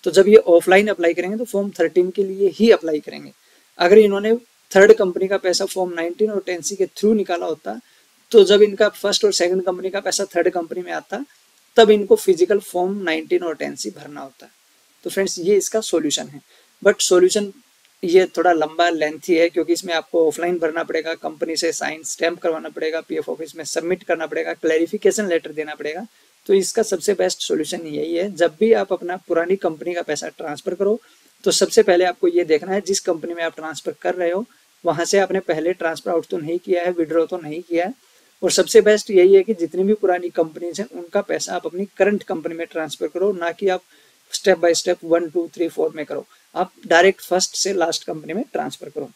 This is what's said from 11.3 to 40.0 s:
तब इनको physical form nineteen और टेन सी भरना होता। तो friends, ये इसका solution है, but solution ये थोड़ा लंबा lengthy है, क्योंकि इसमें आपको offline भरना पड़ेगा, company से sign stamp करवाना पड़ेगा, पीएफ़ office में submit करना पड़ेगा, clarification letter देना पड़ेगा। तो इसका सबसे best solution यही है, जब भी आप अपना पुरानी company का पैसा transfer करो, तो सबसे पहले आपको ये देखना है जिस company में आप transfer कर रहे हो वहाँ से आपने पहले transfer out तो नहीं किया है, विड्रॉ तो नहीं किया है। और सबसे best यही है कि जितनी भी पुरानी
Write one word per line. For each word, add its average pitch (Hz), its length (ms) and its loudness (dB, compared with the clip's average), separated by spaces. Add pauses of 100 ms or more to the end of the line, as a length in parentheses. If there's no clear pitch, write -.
तब 220 140 8
इनको 208 260 6
physical 190 420 2
form 190 440 -4
nineteen 160 400 -2
और 160 140 -6
टेन 147 200 -8
सी 202 140 -8
भरना 147 300 -18
होता। - 300 -20 (540)
तो 175 60 -6
friends, 190 280 -4
ये 185 180 2
इसका 190 240 0
solution 156 460 -2
है, 143 140 -18 (420)
but 208 180 2
solution 190 520 2 (500)
ये 185 220 4 (120)
थोड़ा 175 160 2
लंबा 160 360 0
lengthy 156 460 -2
है, 165 140 4
क्योंकि 170 240 -2
इसमें 170 220 -4
आपको 165 340 0
offline 170 300 -4
भरना 165 240 -2
पड़ेगा, 160 320 -6
company 160 420 -8
से 165 160 -2
sign 156 300 -8
stamp 165 360 -6
करवाना 160 300 -6
पड़ेगा, 160 320 -6
पीएफ़ 156 300 -8
office 160 260 -10
में 156 80 -14
submit 170 380 -6
करना 165 240 -4
पड़ेगा, 160 260 -6
clarification 170 760 0
letter 165 240 -2
देना 151 220 -8
पड़ेगा। 156 320 -10 (400)
तो 196 80 2
इसका 196 280 0
सबसे 196 320 -2
best 185 280 -2
solution 165 440 -4
यही 151 280 -6
है, 185 200 -2
जब 156 260 0
भी 220 120 4
आप 202 200 0
अपना 180 240 -6 (120)
पुरानी 175 280 0
company 175 380 -6
का 175 80 -6
पैसा 151 260 -6
transfer 156 460 -8
करो, 202 260 0 (440)
तो 196 60 2
सबसे - 320 2
पहले 185 220 4
आपको 180 240 0
ये 175 160 2
देखना 160 280 0
है 202 80 0
जिस 190 200 -4
company 165 340 -4
में 170 80 -6
आप 165 140 -6
transfer 156 460 -10
कर 180 120 -2
रहे 175 160 -2
हो 190 140 -4 (400)
वहाँ 165 200 0
से 196 140 2
आपने 190 220 0
पहले 165 320 -2
transfer 165 380 -6
out 165 160 -2
तो 190 120 -6
नहीं 165 200 -6
किया 175 240 -2
है, 175 100 -2
विड्रॉ 165 340 0
तो 180 120 -8
नहीं 156 240 -10
किया 170 240 -2
है। 254 80 -8 (480)
और 185 80 2
सबसे 185 300 6
best 208 300 2
यही 190 240 6
है 196 80 8
कि 220 120 -2
जितनी 170 280 -4
भी 202 120 2
पुरानी 180 360 -2